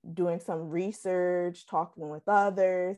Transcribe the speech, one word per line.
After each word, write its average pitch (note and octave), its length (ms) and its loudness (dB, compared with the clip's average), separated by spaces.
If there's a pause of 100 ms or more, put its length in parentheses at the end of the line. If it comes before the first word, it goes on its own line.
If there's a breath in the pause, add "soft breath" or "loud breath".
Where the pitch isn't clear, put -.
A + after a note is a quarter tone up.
(140)
doing F3 260 0
some E3+ 300 -6
research, F3+ 960 -2
talking E3 420 -4
with D3+ 180 -8
others, F#3+ 720 4